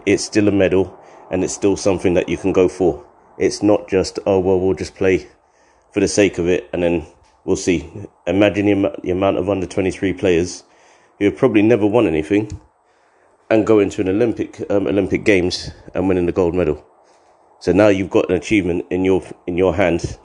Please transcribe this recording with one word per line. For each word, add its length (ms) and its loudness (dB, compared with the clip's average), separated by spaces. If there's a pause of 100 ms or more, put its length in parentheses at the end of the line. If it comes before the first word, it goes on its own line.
it's 180 0
still 240 0
a 40 2
medal, 440 0 (360)
and 120 -2
it's 100 -4
still 220 0
something 380 -2
that 160 0
you 80 -4
can 160 -4
go 140 4
for. 360 -2 (340)
It's 240 -2
not 260 2
just, 380 -2
"Oh, 140 2
well, 200 2
we'll 160 0
just 200 -10
play 320 0 (640)
for 80 -2
the 80 2
sake 300 2
of 100 -2
it, 240 -2
and 120 -4
then 220 0 (380)
we'll 120 -2
see." 340 -2 (360)
Imagine 400 2
the 60 2
am-, 320 0
the 80 -4
amount 260 0
of 120 -2
under 160 -2
twenty-three 480 -2
players 500 -2 (560)
who 60 0
have 120 0
probably 240 2
never 240 2
won 220 2
anything 520 -2 (880)
and 180 2
go 120 6
into 220 0
an 80 -2
Olympic, 500 -2 (120)
um, 160 0
Olympic 360 -2
Games 480 0 (220)
and 140 -2
winning 180 0
the 60 -2
gold 240 0
medal. 280 -2 (760)
So 120 -2
now 160 6
you've 220 2
got 200 0
an 60 2
achievement 540 0
in 160 0
your, 160 2 (260)
in 100 -4
your 180 2
hand 500 0